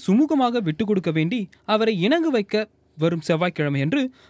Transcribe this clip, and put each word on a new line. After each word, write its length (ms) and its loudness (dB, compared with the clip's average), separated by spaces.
சுமூகமாக 560 2
விட்டுக் 240 -2
கொடுக்க 240 0
வேண்டி 380 -2
அவரை 360 0
இணங்க 280 2
வைக்க 400 -2
வரும் 220 0
செவ்வாய்க்கிழமை 600 0
என்று 300 0